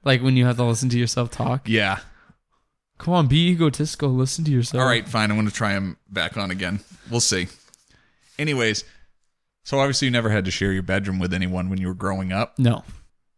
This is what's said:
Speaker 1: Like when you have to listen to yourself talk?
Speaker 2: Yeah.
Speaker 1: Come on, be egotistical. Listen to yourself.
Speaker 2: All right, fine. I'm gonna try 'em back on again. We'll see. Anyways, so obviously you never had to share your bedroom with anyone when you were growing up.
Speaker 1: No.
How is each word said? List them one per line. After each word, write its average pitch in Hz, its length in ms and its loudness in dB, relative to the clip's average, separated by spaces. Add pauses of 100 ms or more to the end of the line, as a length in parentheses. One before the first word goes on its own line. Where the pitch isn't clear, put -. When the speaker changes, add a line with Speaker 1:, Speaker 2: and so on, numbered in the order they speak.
Speaker 1:
Like 131 180 2
when 131 140 4
you 123 100 6
have 123 120 2
to 123 60 2
listen 120 260 0
to 120 100 0
yourself 120 320 -2
talk? 139 360 -4
Speaker 2:
Yeah. 104 320 2 (1000)
Speaker 1:
Come 170 160 -2
on, 165 140 4
be 165 220 4
egotistical. 151 600 0
Listen 131 360 0
to 151 60 2
yourself. 127 300 2
Speaker 2:
All 131 60 2
right, 117 200 0
fine. 107 220 0
I'm 107 80 0
gonna 107 140 0
try 104 220 -2
'em 95 240 -4 (120)
back 92 280 -6
on 98 140 -4
again. 92 280 -4 (300)
We'll 117 100 0
see. 92 280 0 (920)
Anyways, 127 440 -2 (800)
so 139 160 -2
obviously 139 280 0
you 127 40 2
never 117 180 2
had 104 160 2
to 92 60 -4
share 98 200 0
your 95 120 0
bedroom 95 360 -2
with 90 140 -2
anyone 92 360 -2
when 95 100 -2
you 92 80 -2
were 92 60 -4
growing 95 380 -4
up. 104 260 -4
Speaker 1:
No. 120 260 2 (540)